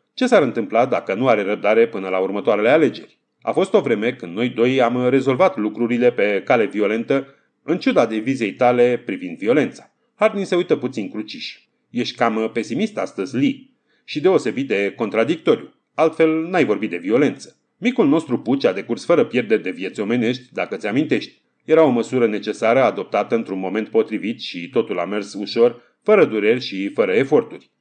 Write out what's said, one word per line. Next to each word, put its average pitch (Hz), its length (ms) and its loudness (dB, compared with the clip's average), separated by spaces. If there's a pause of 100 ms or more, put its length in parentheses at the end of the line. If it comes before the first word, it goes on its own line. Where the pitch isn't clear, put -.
(140)
Ce 254 140 -2
s-ar 220 140 6
întâmpla 117 440 0
dacă 104 280 -4
nu 120 140 0
are 110 140 4
răbdare 104 460 2
până 95 220 -8
la 92 100 -2
următoarele 101 500 0
alegeri? 143 500 0 (220)
A 113 100 -4
fost 185 220 0
o 214 80 4
vreme 117 300 -2
când 90 240 -12
noi 120 140 -2
doi 127 320 0
am 123 280 2
rezolvat 139 480 2
lucrurile 117 540 0
pe 101 340 0
cale 123 200 2
violentă, 110 680 -2 (280)
în 165 140 -2
ciuda 185 280 2
devizei 110 480 -4
tale 123 520 4
privind 90 320 -8
violența.” 117 540 -2 (240)
Hardin 202 300 0
se 185 100 -2
uită 175 200 0
puțin 117 340 -6
cruciș. - 500 -12 (300)
„Ești 117 260 -6
cam 110 380 0
pesimist 135 440 -4
astăzi, 95 400 -6
Lee, - 320 -2 (340)
și - 180 -8
deosebit 139 460 0
de 101 280 -2
contradictoriu. 117 800 -2 (200)
Altfel 160 560 0
n-ai 180 160 2
vorbit 104 240 -2
de 87 80 -6
violență. 104 580 0 (220)
Micul 233 300 0
nostru 139 320 0
puci 135 260 -2
a 98 80 4
decurs 110 320 -6
fără 165 180 4
pierderi 110 400 0
de 92 60 -4
vieți 90 300 -8
omenești, 117 540 -2
dacă 92 220 -6
ți 92 120 -8
amintești. 117 540 -2 (240)
Era 156 180 6
o 147 60 6
măsură 120 380 2
necesară 107 560 0
adoptată 104 520 0
într-un 95 240 -4
moment 98 280 -4
potrivit 110 520 -2
și 87 300 -12
totul 98 300 -4
a 85 60 -4
mers 101 280 -8
ușor, 117 480 0 (220)
fără 202 220 6
dureri 110 360 0
și 98 280 -6
fără 98 220 0
eforturi. 135 680 0